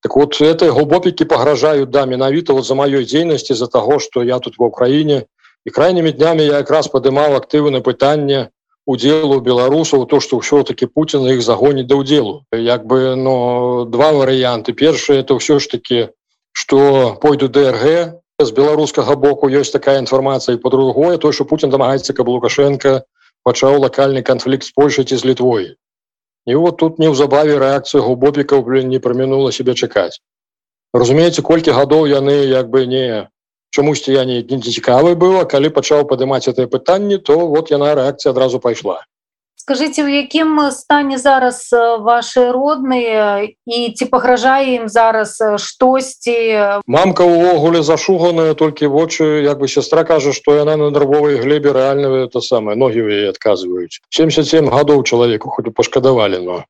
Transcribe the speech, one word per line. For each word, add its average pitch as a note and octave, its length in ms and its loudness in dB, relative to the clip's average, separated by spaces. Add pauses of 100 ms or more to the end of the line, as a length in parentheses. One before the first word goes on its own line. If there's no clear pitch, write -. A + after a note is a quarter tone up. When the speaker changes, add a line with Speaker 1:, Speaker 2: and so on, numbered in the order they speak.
Speaker 1:
Так - 100 -2
вот, D3 240 0
это E3 300 2
губопікі E3+ 540 0
пагражаюць, D3 640 0
да, C#3 160 0
менавіта C3+ 460 -2
вот C3 140 0
за C3 80 -2
маёй C#3 280 0
дзейнасці, D3 520 -2
за A#2 120 -4
таго, B2 320 0
што - 240 -4
я B2 160 -2
тут A#2 200 -10
ва A#2+ 120 2
Ўкраіне. C#3 540 0 (420)
І A2+ 40 -10
крайнімі E3 420 0
днямі D#3 340 0
я C#3+ 160 0
якраз D#3 300 0
падымаў C3+ 420 2
актыўна C#3 480 0
пытанне C#3 720 -2 (320)
удзелу C#3 560 0
беларусаў, B2+ 640 0
то, C#3+ 160 2
што B2+ 160 -4
ўсё-такі C3+ 480 -2
Пуцін D3 400 -2
іх B2+ 160 0
загоніць B2 480 0
да C#3 80 4
ўдзелу. C3+ 560 -2
Як A#2 320 -2
бы, C3 320 0
ну, B2 720 -2
два C#3 220 2
варыянты. C3 680 -2
Першы, C#3+ 400 0
это C3 160 0
ўсё C#3+ 240 0
ж C#3 80 -4
такі, A#2 480 -4 (380)
што C3+ 680 2
пойдуць C#3 320 0
Д C3+ 240 2
Р - 80 -4
Г, E3 320 0 (240)
з C3 140 2
беларускага C#3+ 640 0
боку C#3 340 2
ёсць C#3 240 0
такая C3+ 240 2
інфармацыя. C3 560 -2
І A#2+ 80 -6
па-другое, C3+ 560 2
тое, D3 160 0
што - 160 -4
Пуцін C#3 240 0
дамагаецца, C3+ 400 0
каб A#2+ 160 -2
Лукашенка C3+ 720 0 (400)
пачаў C3+ 400 2
лакальны C3+ 400 0
канфлікт C3 480 -2
з - 0 -
Польшай C#3+ 320 2
ці C3 160 -2
з A#2 60 -6
Літвой. A#2+ 500 0 (720)
І A#2+ 80 -2
вот E3+ 240 2
тут D#3+ 240 -2
неўзабаве D3 560 2
рэакцыя C3+ 480 0
губопікаў, C#3 560 2
блін, C3 260 -2
не C3 140 -2
прамінула C3 500 0
сябе B2+ 220 -2
чакаць. G2 480 -4 (720)
Разумееце, C#3+ 480 2
колькі E3 320 2
гадоў C#3+ 320 2
яны C#3 300 2 (100)
як C3 240 0
бы C3 160 2
не, B2 400 -4 (480)
чамусьці C#3 400 0
я C3+ 100 2
не, B2+ 220 -4
не C3 160 -6
цікавы B2+ 560 2
быў, F#3 240 2
а - 80 -4
калі D3 240 0
пачаў C#3+ 320 2
падымаць C3 400 -2
гэтае B2+ 240 -2
пытанне, F#3+ 480 0
то E3 320 2
вот D#3 240 -2
яна, C#3+ 240 0
рэакцыя C#3 320 -2
адразу B2+ 320 -2
пайшла. G#2+ 400 -4 (640)
Speaker 2:
Скажыце, D4 380 -4
у - 20 -2
якім D4 640 -2
стане C#4 480 -2
зараз, B3+ 560 0
э, A#3 240 2
вашы A#3+ 560 0
родныя A#3+ 960 -2 (160)
і A#3+ 120 -6 (200)
ці B3+ 80 -2
пагражае B3+ 720 0
ім A3+ 80 -6
зараз, A3 560 0
э, G#3 160 -2
штосьці? B3+ 800 -2 (500)
Speaker 1:
Мамка F3+ 400 2
ўвогуле E3+ 560 2
зашуганая, D#3+ 720 0
толькі D3+ 320 0
вочы, D3+ 560 0
як C#3+ 160 0
бы C#3 80 -2
сястра D#3+ 400 0
кажа, D3 240 2
што D3 240 2
яна D3+ 220 2
на D3 180 -2
нервовай C#3+ 480 2
глебе, C#3+ 320 0
рэальна C3 560 0
это B2+ 80 -4
самае, G#2+ 400 -2
ногі A#2 240 2
ў G#2+ 80 -2
яе G2+ 240 0
адказваюць. F2+ 640 -4 (160)
Семдзесят D#3 320 2
сем D3+ 240 2
гадоў C#3+ 320 2
чалавеку, A#2+ 480 0
хоць - 160 -8
бы G#2+ 80 -8
пашкадавалі, A2 720 0
но. F2 240 -8